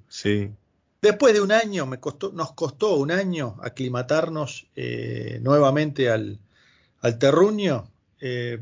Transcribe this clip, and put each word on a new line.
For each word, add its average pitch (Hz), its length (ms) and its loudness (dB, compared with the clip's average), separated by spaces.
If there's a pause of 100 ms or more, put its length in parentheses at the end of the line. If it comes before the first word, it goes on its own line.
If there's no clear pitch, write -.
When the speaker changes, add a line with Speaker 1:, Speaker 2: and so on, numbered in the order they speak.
Speaker 1:
Sí. 104 440 -2 (500)
Speaker 2:
Después 208 320 6
de 208 80 4
un 196 100 0
año, 208 340 0
me 131 140 -8
costó, 190 320 -8
nos 160 220 -8
costó 170 420 -2
un 143 160 0
año 170 500 -4
aclimatarnos, 139 1120 -4
eh, 117 680 -8
nuevamente 139 680 2
al, 104 280 -4 (640)
al 117 160 0
terruño, 160 720 2 (300)
eh, 120 420 -6